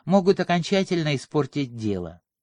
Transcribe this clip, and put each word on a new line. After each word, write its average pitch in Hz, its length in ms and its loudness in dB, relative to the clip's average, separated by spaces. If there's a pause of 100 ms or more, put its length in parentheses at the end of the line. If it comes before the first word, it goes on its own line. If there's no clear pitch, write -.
могут 185 360 4
окончательно 175 760 0
испортить 135 600 -4
дело. 92 460 -4 (200)